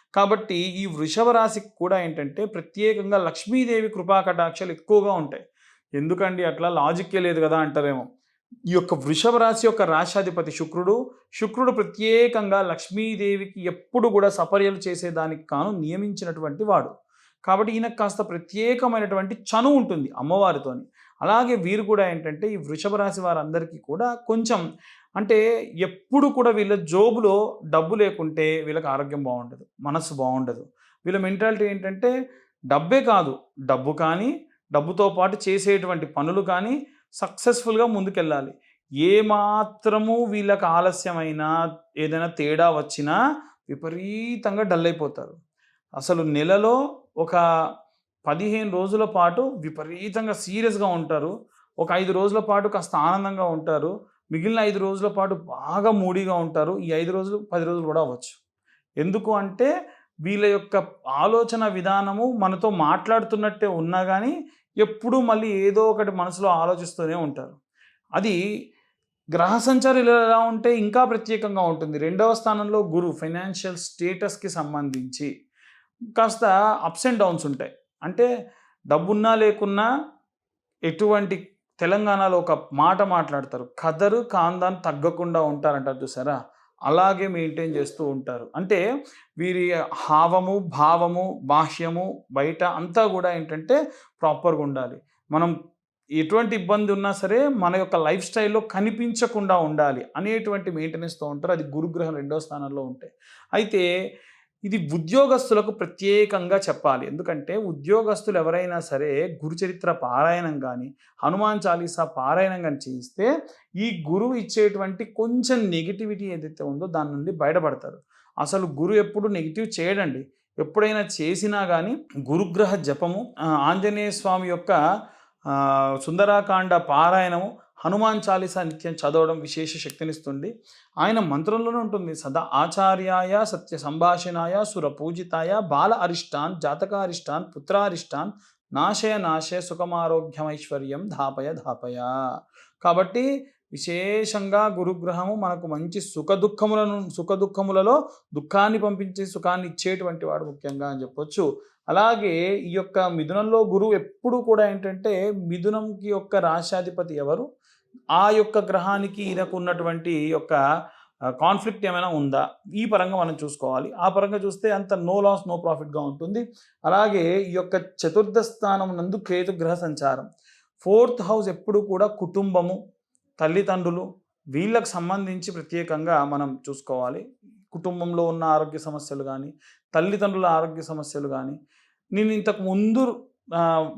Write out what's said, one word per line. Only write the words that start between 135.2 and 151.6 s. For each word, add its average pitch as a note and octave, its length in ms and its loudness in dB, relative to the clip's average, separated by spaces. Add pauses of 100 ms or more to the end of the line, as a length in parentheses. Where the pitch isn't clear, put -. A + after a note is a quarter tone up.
బాల E3+ 320 2
అరిష్టాన్ F3 680 -4
జాతకారిష్టాన్ F3 840 -4 (120)
పుత్రారిష్టాన్ F3+ 760 -2 (400)
నాశయ G#3 460 0
నాశయ E3 420 -4
సుఖమారోగ్యమైశ్వర్యం D#3+ 1500 -4
ధాపయ C3+ 440 -4
ధాపయ." B2 420 -10 (880)
కాబట్టి A#3+ 640 0 (260)
విశేషంగా G3+ 920 0
గురుగ్రహము F3+ 680 -2
మనకు F3 320 -4
మంచి E3+ 340 -6
సుఖ D#3 320 -4
దుఃఖములను, G#3 800 0
సుఖ F3+ 220 -4
దుఃఖములలో G3 760 2 (260)
దుఃఖాన్ని G3 440 2
పంపించి G3 480 -4
సుఖాన్ని F3+ 420 -4
ఇచ్చేటువంటి F3 580 -4
వాడు D#3 180 -4
ముఖ్యంగా C#3+ 440 -8
అని C3+ 140 -8
చెప్పొచ్చు. D3+ 580 -4 (280)